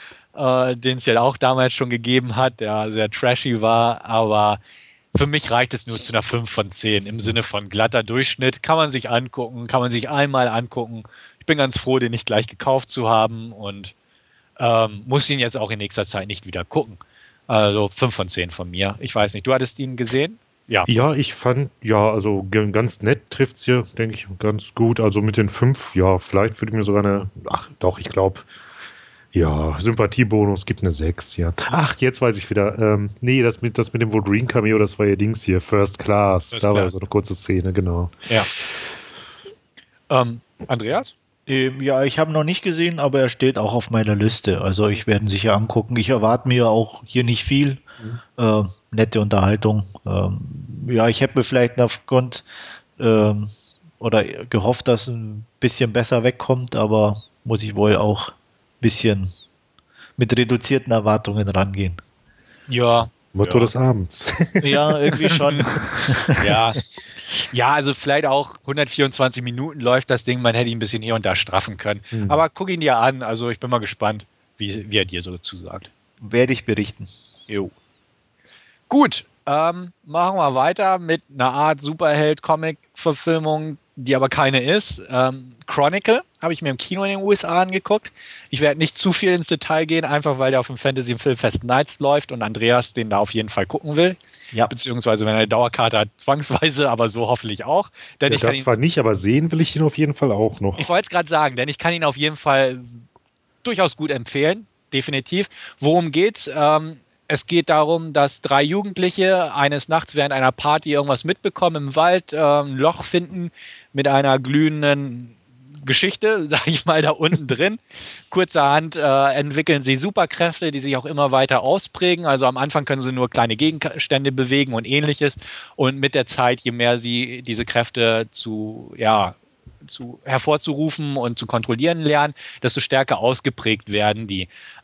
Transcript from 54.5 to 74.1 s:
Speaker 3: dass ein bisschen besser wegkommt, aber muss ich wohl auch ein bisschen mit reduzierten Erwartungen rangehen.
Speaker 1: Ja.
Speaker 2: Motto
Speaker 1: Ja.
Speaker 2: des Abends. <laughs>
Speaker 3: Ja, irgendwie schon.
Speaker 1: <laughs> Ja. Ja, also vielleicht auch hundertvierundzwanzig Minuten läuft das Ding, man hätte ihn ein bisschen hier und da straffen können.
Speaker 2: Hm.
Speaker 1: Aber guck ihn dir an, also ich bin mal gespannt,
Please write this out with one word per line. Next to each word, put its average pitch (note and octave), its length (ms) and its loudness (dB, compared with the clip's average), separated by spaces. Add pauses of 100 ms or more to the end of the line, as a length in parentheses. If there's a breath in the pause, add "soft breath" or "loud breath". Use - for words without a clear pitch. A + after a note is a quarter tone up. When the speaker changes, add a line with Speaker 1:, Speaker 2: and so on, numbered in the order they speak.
Speaker 3:
dass A#2+ 200 2
ein A2 380 -10 (140)
bisschen A#2 340 0
besser A#2 300 0
wegkommt, B2+ 520 0
aber G#2+ 460 2 (220)
muss A2 200 -2
ich G#2 120 -8
wohl G#2 200 6
auch G#2 340 0
ein - 40 -20 (480)
bisschen G#2 460 2 (880 loud breath)
mit A#2+ 200 2
reduzierten B2 540 0
Erwartungen G#2+ 580 2
rangehen. F#2+ 480 0 (720 soft breath)
Speaker 1:
Ja. A#2 420 2 (240)
Speaker 2:
Motto G#2+ 240 2
Speaker 1:
Ja. A#2 40 8
Speaker 2:
des A#2 140 2
Abends. A#2+ 560 0 (140)
<laughs> - 180 -2
Speaker 3:
Ja, D3 360 2
irgendwie D3 300 2
schon. C#3+ 360 2 (400)
Speaker 1:
<laughs> B2+ 400 0
Ja. A2 280 2 (800 loud breath)
Ja, B2 220 2
also C#3 200 0
vielleicht D3 340 0
auch C#3 280 0 (120)
hundertvierundzwanzig C3+ 760 0
Minuten C3 380 -8
läuft B2+ 300 2
das B2 120 0
Ding, B2 180 -2
man A#2 140 2
hätte A#2+ 140 0
ihn A#2 80 -4
ein - 20 -6
bisschen G#2+ 220 -4
hier A2+ 140 -2
und - 100 -4
da F#2 100 0
straffen F#2+ 400 -2
können. G#2 240 -6 (100)
Speaker 2:
Hm. G#2+ 220 -2
Speaker 1:
Aber D#3 160 2
guck F#3+ 220 -8
ihn F3+ 100 -4
dir C#3 180 2
an, C3 240 2
also A#2 280 -4
ich A2+ 100 -6
bin B2 100 -8
mal B2 100 0
gespannt, G#2+ 460 -4 (320)